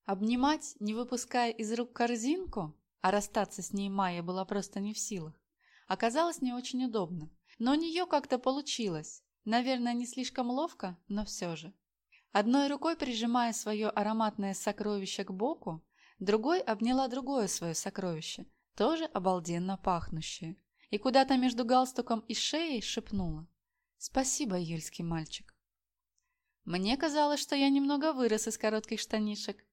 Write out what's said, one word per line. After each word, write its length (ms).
Обнимать, 680
не 160
выпуская 560
из 220
рук 200
корзинку, 800
а 100
расстаться 500
с 120
ней 160
Майя 340
была 200
просто 360
не 120
в 60
силах, 420
оказалось 540
не 100
очень 320
удобно. 460
Но 140
у 20
неё 320
как-то 320
получилось. 840
Наверное, 480
не 140
слишком 420
ловко, 480
но 160
всё 300
же. 200
Одной 380
рукой 260
прижимая 580
своё 400
ароматное 640
сокровище 680
к 60
боку, 540
другой 420
обняла 480
другое 380
своё 300
сокровище, 720
тоже 320
обалденно 720
пахнущее. 800
И 80
куда-то 400
между 280
галстуком 560
и 120
шеей 480
шепнула: 680
«Спасибо, 580
июльский 460
мальчик». 520
«Мне 320
казалось, 440
что 140
я 140
немного 420
вырос 360
из 100
коротких 420
штанишек». 720